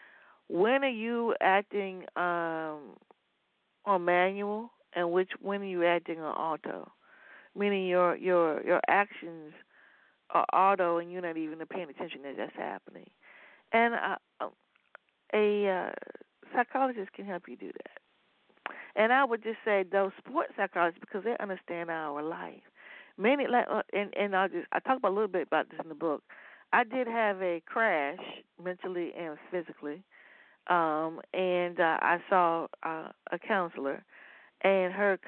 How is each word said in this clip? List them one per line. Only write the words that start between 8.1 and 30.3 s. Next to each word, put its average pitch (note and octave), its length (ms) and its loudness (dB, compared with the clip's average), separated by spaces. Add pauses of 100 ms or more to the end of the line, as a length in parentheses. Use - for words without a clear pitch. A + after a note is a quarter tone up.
your, E3+ 480 2
your - 240 4
actions E3 640 0 (800)
are - 220 4
auto F3+ 460 4
and E3+ 140 -6
you're F3+ 100 -8
not E3 140 -4
even D#3+ 300 -6
paying F3 220 -8
attention D3+ 340 -12
that C#3 140 -10
that's A2+ 200 -6
happening. - 520 -10 (640)
And, A#3 220 4
uh, - 540 -6 (840)
a, G#3 360 2
uh, F#3 240 -2 (600)
psychologist B3 600 0
can G3 120 -12
help F#3 240 -8
you A#2+ 80 -14
do F#2+ 120 -12
that. - 1080 -16 (220)
And A3 160 4
I C#4 120 6
would A3+ 180 0
just A3 220 -4
say G3+ 200 4
those F#3+ 340 2
sports C4+ 380 -4
psychologists, F3 440 0
because G3 240 -8
they A#3 160 -2
understand F3 500 -6
our D3+ 320 -4
life. E3+ 400 -8 (540)
Many, C4 300 2
like, B3 240 2
uh, G#3+ 120 0 (100)
and, G3+ 240 -2
and G3+ 200 -2
I'll F#3+ 120 2
just, F3 240 -6
I - 80 0
talk C4 180 0
about G#3 140 0
a - 20 -2
little G#3+ 140 0
bit F3+ 180 -2
about D3+ 240 0
this D#3 120 -14
in E3 60 -12
the D#3 60 -10
book. D3+ 280 -2 (500)
I A#3+ 120 6
did A#3+ 220 -2
have A3 340 0
a F3 260 -2
crash E3 520 0 (440)
mentally F3+ 540 -6
and D#3 220 -10 (120)
physically, D#3+ 520 -8 (680)